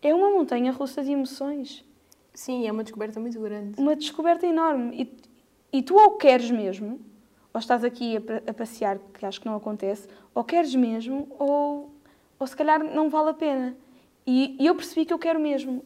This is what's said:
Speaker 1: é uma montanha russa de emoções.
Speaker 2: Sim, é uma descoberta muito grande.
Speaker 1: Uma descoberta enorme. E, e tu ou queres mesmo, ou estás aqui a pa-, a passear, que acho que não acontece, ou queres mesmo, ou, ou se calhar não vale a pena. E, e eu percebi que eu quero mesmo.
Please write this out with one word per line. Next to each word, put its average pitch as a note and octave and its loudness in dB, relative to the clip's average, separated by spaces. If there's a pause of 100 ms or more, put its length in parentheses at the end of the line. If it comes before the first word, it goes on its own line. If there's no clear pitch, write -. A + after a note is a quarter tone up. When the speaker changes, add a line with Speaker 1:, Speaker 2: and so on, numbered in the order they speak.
Speaker 1:
é D4+ 4
uma F#4+ 4
montanha B3+ 2
russa C4+ -4
de C4+ -2
emoções. C#4 -6 (520)
Speaker 2:
Sim, B3 -6
é G#3+ -4
uma A3 -4
descoberta G#3+ -10
muito A3+ -8
grande. G#3 -8
Speaker 1:
Uma D4 2
descoberta E4+ 0
enorme. C#4+ 0 (680)
E, C4+ 0
e B3+ 2
tu F4 2
ou G#4 12
queres B3+ 6
mesmo, G#3 -4 (540)
ou A3+ -6
estás A#3 0
aqui A#3+ -2
a - -4
pa-, A3 -6
a A3+ -6
passear, G#3+ -4 (200)
que - -10
acho G3 -8
que - -12
não G#3+ -4
acontece, G#3 -6 (280)
ou A#3+ -2
queres D#4+ 2
mesmo, B3 0 (120)
ou, C#4+ 0 (480)
ou C4+ -4
se C4 -12
calhar D#4 2
não D#4 0
vale D#4 0
a D#4 -2
pena. C4+ -4 (520)
E, C4+ 2
e C#4 4
eu F4 6
percebi D#4+ -4
que F4 -4
eu E4 0
quero E4 0
mesmo. C4 -2